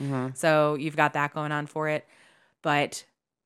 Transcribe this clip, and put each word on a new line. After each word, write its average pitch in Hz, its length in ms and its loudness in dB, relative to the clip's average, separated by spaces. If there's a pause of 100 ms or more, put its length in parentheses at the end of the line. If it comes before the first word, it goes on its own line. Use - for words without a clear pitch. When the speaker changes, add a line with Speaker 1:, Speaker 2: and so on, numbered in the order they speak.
Speaker 1:
Mm-hmm. 131 320 -2
Speaker 2:
So 151 400 4
you've 147 240 -4
got 151 160 4
that 147 180 -2
going 151 200 -6
on 147 160 -4
for 156 220 -6
it. 151 180 -4 (560)
But 147 420 0 (400)